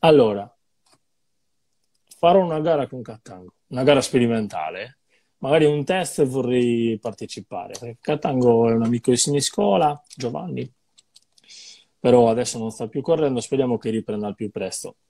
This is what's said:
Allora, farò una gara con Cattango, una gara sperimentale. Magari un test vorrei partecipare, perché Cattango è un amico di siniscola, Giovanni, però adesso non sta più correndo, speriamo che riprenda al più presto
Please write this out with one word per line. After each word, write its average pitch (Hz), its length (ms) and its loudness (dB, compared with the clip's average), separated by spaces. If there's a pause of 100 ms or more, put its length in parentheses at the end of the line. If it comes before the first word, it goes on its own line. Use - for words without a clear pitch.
Allora, 113 480 4 (1700)
farò 175 220 4
una 165 200 -2
gara 151 280 0
con 127 140 -14
Cattango, 92 520 -18 (140)
una 127 160 -6
gara 139 160 6
sperimentale. 107 960 -2 (400)
Magari 151 260 2
un 147 200 2
test 170 400 0
vorrei 120 760 0
partecipare, 104 760 -12
perché 117 220 -16
Cattango 123 680 2
è 113 40 2
un 113 100 2
amico 117 280 0
di 123 60 4
siniscola, 147 920 0
Giovanni, 139 600 -10 (1300)
però 123 320 6
adesso 117 280 -4
non 113 120 -6
sta 113 180 -12
più 143 120 -8
correndo, 143 400 0
speriamo 127 380 -2
che 113 120 -6
riprenda 107 360 -6
al 101 100 -8
più 107 140 -8
presto - 460 -10 (140)